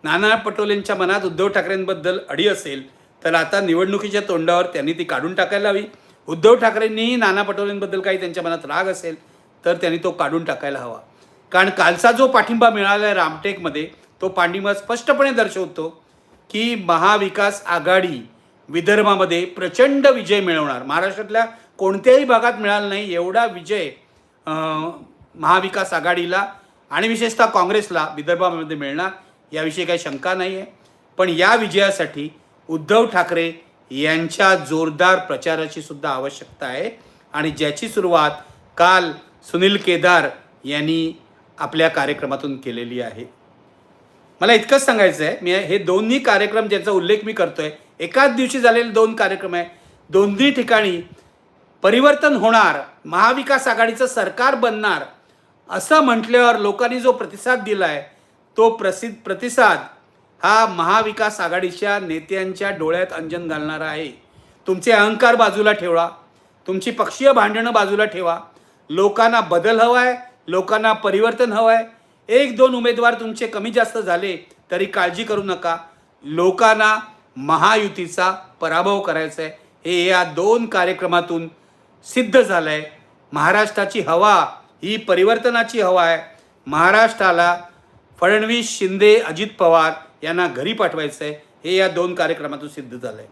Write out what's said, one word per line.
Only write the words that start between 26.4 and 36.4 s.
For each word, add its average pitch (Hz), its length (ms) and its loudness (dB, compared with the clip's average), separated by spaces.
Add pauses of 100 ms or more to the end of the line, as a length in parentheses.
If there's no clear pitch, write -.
आणि 180 180 -2
विशेषतः 226 380 0
काँग्रेसला 185 680 0
विदर्भामध्ये 160 640 -2
मिळणार, 147 320 -6 (420)
याविषयी 156 340 -6
काही 170 140 -2
शंका 160 340 -6
नाही 185 220 -4
आहे. 196 100 -10 (520)
पण 185 120 2
या 180 260 4
विजयासाठी 185 720 -2 (400)
उद्धव 160 360 2
ठाकरे 165 480 -2 (380)
यांच्या 165 640 0
जोरदार 160 600 0
प्रचाराची 160 640 -6
सुद्धा 147 280 -10
आवश्यकता 139 560 -10